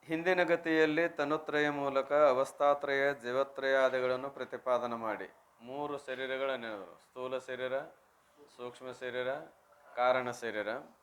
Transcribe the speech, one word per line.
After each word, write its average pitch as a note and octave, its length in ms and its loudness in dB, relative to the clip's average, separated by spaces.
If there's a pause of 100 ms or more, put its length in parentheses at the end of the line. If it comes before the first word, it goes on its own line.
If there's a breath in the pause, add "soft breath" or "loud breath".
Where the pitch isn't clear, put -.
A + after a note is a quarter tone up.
ಹಿಂದಿನ F3 380 2
ಗತಿಯಲ್ಲಿ E3 680 4
ತನುತ್ರಯ D3 600 0
ಮೂಲಕ C#3 420 0
ಅವಸ್ಥಾತ್ರಯ, C#3+ 1000 4
ಜೀವತ್ರಯ C3+ 600 0
ಆದಿಗಳನ್ನು B2+ 540 2
ಪ್ರತಿಪಾದನೆ A#2+ 680 -2
ಮಾಡಿ, G#2+ 340 -6 (300)
ಮೂರು C#3+ 380 -8
ಶರೀರಗಳನ್ನ C3 680 -4
ಹೇಳಿದ್ರು. G2+ 300 -10
ಸ್ಥೂಲ B2+ 440 -8
ಶರೀರ, B2+ 340 -6 (840)
ಸೂಕ್ಷ್ಮ B2 360 -12
ಶರೀರ, B2 360 -6 (680)
ಕಾರಣ B2 340 2
ಶರೀರ. G#2+ 380 -6 (340)